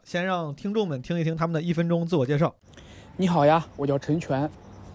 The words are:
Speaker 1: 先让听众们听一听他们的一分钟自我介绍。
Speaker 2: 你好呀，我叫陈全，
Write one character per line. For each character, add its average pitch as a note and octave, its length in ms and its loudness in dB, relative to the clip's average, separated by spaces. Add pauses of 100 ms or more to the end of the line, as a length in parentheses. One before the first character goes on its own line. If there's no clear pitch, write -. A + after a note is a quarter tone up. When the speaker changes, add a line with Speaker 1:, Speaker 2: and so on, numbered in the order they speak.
Speaker 1:
先 F3 200 -4
让 E3+ 300 -4
听 G3 180 -6
众 G#3+ 140 0
们 C3+ 140 -4
听 E3+ 180 -4
一 E3 40 0
听 D#3+ 120 -2
他 E3 100 -2
们 E3+ 80 -4
的 D#3 80 0
一 F3 120 -2
分 E3+ 160 0
钟 E3+ 160 0
自 E3+ 100 0
我 C3+ 100 4
介 D3 120 0
绍。 D3+ 180 2 (640)
Speaker 2:
你 F#3 100 2
好 E3 180 4
呀， D#3 300 4
我 C#3+ 100 -4
叫 C#3 140 0
陈 D3 180 0
全， D3 320 -2 (460)